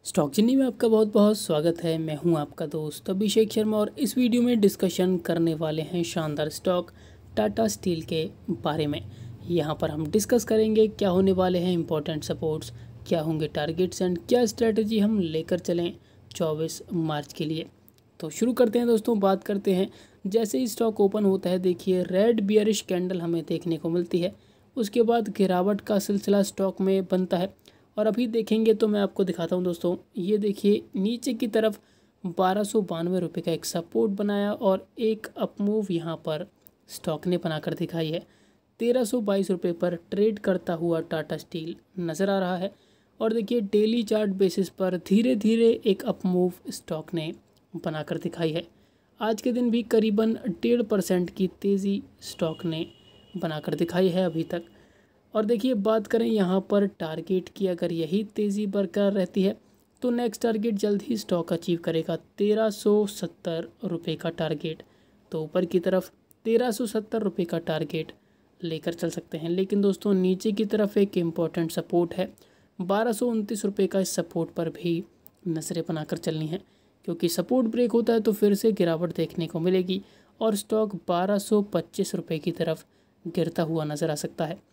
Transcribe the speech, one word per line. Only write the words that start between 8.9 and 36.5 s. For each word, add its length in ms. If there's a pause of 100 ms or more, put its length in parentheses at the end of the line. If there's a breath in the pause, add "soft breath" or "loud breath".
यहां 280
पर 160
हम 180
डिस्कस 360
करेंगे 440
क्या 220
होने 220
वाले 260
हैं 140
इंपॉर्टेंट 520
सपोर्ट्स, 480 (340 loud breath)
क्या 140
होंगे 280
टारगेट्स 540
and 160 (100)
क्या 180
स्ट्रेटजी 520
हम 220
लेकर 400
चलें 320 (380 soft breath)
चौबीस 500 (120)
मार्च 400
के 120
लिए। 220 (540)
तो 100
शुरू 220
करते 260
हैं 100
दोस्तों, 320
बात 240
करते 300
हैं। 160 (380 loud breath)
जैसे 300
ही 100
स्टॉक 320
ओपन 240
होता 260
है, 100
देखिए 440
रेड 380
बियरिश 400
कैंडल 380
हमें 240
देखने 320
को 140
मिलती 300
है, 140 (420 soft breath)
उसके 280
बाद 300
गिरावट 480
का 180
सिलसिला 440
स्टॉक 360
में 260
बनता 300
है। 180 (420 soft breath)
और 100
अभी 200
देखेंगे 480
तो 140
मैं 120
आपको 240
दिखाता 320
हूं 80
दोस्तों, 320 (220)
ये 200
देखिए 420 (160)
नीचे 380
की 140
तरफ 300 (460 soft breath)
बारह 400
सौ 180
बानवे 380
रुपये 220
का 100
एक 120
सपोर्ट 480
बनाया 400
और 340 (140)
एक 280
अप 320
मूव 300
यहाँ 280
पर 280 (420)